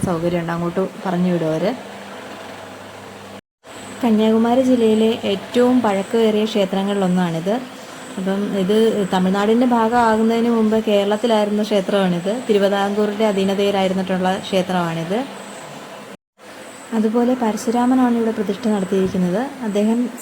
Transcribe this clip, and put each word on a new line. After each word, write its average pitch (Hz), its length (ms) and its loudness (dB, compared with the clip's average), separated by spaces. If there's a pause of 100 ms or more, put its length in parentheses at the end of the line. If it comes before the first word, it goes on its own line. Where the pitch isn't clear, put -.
സൗകര്യമുണ്ട്. 170 480 -2
അങ്ങോട്ട് 175 280 -2 (200)
പറഞ്ഞു 180 300 0
വിടും 160 180 0
അവർ. 160 140 -2 (2500)
കന്യാകുമാരി 226 680 4
ജില്ലയിലെ 220 400 4 (220)
ഏറ്റവും 247 520 2
പഴക്കമേറിയ 214 600 2
ക്ഷേത്രങ്ങളിലൊന്നാണിത്. 190 1080 0 (640)
അപ്പം 196 240 -2 (220)
ഇത് 208 140 2 (360)
തമിഴ്നാടിൻ്റെ 202 600 2
ഭാഗമാകുന്നതിന് 226 840 2
മുമ്പ് 220 200 2 (120)
കേരളത്തിലായിരുന്ന 208 760 2
ക്ഷേത്രമാണിത്. 190 680 0 (140)
തിരുവിതാംകൂറിൻ്റെ 202 840 2
അധീനതയിലായിരുന്നിട്ടുള്ള 190 960 0 (180)
ക്ഷേത്രമാണിത്. 180 720 -2 (1800)
അതുപോലെ 240 440 2
പരശുരാമനാണ് 240 760 2
ഇവിടെ 226 180 0
പ്രതിഷ്ഠ 202 300 -2
നടത്തിയിരിക്കുന്നത്. 190 720 0 (280)
അദ്ദേഹം 208 320 2 (220)